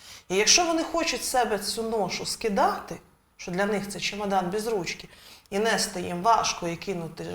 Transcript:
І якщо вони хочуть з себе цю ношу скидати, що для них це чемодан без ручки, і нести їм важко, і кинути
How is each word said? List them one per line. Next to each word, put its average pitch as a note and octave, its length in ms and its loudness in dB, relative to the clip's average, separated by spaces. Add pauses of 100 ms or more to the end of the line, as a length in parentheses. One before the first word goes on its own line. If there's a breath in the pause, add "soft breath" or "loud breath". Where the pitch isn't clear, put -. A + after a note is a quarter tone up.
(280 loud breath)
І F3+ 80 0
якщо G#3+ 280 6
вони E4 200 2
хочуть D#4+ 400 -2
з - 40 -2
себе A3 300 2
цю A3+ 240 -4
ношу G#3+ 440 -2
скидати, A3+ 760 0 (360)
що - 140 -10
для F#3+ 160 0
них G3+ 220 -2
це F3 120 -8
чемодан G3 500 0
без G#3+ 160 -2
ручки, G3+ 420 -4 (420 loud breath)
і G3 80 -2
нести G3+ 420 0
їм F3 220 -4
важко, G3+ 460 4
і E3+ 80 -4
кинути E3 580 -6